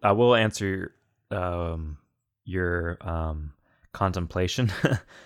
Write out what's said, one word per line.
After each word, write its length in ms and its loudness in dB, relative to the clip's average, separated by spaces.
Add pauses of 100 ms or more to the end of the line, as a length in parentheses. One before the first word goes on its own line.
I 100 6
will 220 6
answer, 600 0 (360)
um, 680 -4 (460)
your, 560 -2
um, 520 -6 (400)
contemplation. 800 -2 (100)
<laughs> 180 2 (260)